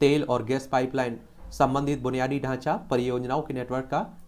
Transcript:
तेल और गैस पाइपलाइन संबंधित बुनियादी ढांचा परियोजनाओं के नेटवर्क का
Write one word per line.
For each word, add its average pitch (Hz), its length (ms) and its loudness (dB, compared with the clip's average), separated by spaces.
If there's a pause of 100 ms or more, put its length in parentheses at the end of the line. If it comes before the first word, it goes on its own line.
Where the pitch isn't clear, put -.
तेल 147 220 6
और 123 220 0
गैस 131 220 -2
पाइपलाइन 127 540 0 (320)
संबंधित 143 500 2
बुनियादी 131 380 0
ढांचा 135 360 -2 (140)
परियोजनाओं 123 520 0
के 147 120 -6
नेटवर्क 127 300 -4
का 147 220 -2 (220)